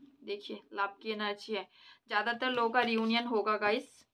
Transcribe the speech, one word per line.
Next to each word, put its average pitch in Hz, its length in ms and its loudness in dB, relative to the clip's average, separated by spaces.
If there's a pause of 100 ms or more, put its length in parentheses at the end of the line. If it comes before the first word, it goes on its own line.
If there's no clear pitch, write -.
(240)
देखिए 208 380 -8 (120)
love 196 280 -2
की 220 100 -6
एनर्जी 208 420 -4
है, 190 140 -4 (400)
ज़्यादातर 233 420 0
लोगों 240 200 2
का 240 120 4
reunion 226 440 2
होगा 214 320 0
guys। 214 560 -2